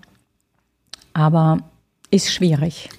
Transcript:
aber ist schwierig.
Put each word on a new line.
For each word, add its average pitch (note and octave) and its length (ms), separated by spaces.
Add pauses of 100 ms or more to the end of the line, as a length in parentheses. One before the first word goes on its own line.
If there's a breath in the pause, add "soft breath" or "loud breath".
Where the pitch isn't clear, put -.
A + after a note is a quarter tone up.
(1120)
aber D#3+ 460 (520)
ist - 220
schwierig. D#3+ 680